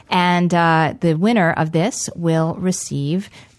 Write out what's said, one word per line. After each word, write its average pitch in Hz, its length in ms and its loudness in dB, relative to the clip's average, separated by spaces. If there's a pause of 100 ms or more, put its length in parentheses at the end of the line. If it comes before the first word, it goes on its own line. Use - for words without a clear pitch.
And, 175 440 2
uh, 165 460 2
the 165 140 2
winner 180 400 2
of 160 180 -2
this 170 460 -2
will 160 380 0
receive 175 760 -4 (300)